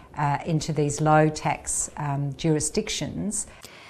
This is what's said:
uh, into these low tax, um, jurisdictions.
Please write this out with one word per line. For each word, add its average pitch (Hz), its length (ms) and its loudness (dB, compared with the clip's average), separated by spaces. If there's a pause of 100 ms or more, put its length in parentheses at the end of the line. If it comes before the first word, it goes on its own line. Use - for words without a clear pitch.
(200)
uh, 143 260 0
into 156 260 0
these 147 300 0
low 156 280 6
tax, - 680 -4
um, 143 400 -2
jurisdictions. 165 1080 -2 (420)